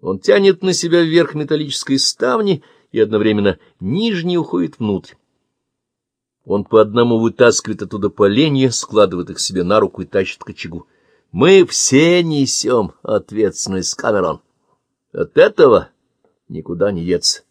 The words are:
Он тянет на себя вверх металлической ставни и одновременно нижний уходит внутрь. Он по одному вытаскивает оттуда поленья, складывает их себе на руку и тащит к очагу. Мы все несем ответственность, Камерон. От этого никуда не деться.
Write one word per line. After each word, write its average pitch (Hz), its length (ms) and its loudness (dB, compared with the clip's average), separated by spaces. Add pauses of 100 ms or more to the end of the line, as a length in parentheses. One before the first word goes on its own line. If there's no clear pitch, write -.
Он 95 180 -6
тянет 196 440 2
на 185 100 -2
себя 170 300 0
вверх 160 320 0
металлической 147 640 -4
ставни 185 640 -2 (260)
и 113 80 -4
одновременно 104 600 0 (200)
нижний 175 580 -2
уходит 165 440 -4
внутрь. 104 340 -4 (1300)
Он 101 200 -2
по 110 160 4
одному 117 380 2
вытаскивает 110 640 0
оттуда 101 280 -6
поленья, 131 600 2
складывает 95 600 -2
их - 80 -14
себе 92 240 -4
на 98 160 2
руку 95 240 -2
и 85 40 -10
тащит - 360 -4
к - 80 -16
очагу. 82 360 -14 (440)
Мы 175 360 6
все 170 560 2
несем 127 800 -2
ответственность, 98 920 -4
Камерон. 95 460 -2 (720)
От - 260 -4
этого 127 500 4 (600)
никуда 85 440 -4
не 85 120 -8
деться. 87 460 -4